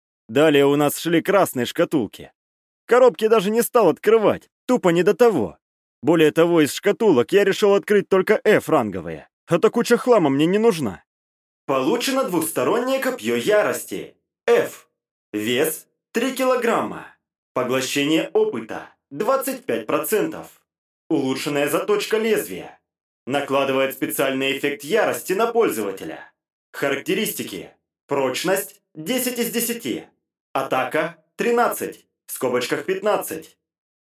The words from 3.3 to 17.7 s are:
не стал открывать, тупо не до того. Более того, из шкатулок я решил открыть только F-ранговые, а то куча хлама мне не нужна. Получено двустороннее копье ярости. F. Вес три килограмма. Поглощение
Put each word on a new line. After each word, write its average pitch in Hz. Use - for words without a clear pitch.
не 233
стал 220
открывать, 196
тупо 233
не 170
до 202
того. 175
Более 156
того, 170
из 147
шкатулок 185
я 202
решил 196
открыть 202
только 190
F-ранговые, 104
а 170
то 220
куча 240
хлама 208
мне 139
не 190
нужна. 160
Получено 147
двустороннее 196
копье 120
ярости. 127
F. -
Вес 120
три 254
килограмма. 226
Поглощение 131